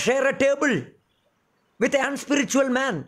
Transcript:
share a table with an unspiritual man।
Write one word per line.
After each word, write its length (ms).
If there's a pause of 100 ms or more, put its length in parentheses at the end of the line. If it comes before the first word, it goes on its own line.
share 260
a 40
table 440 (1000)
with 120
an 140
unspiritual 600
man। 380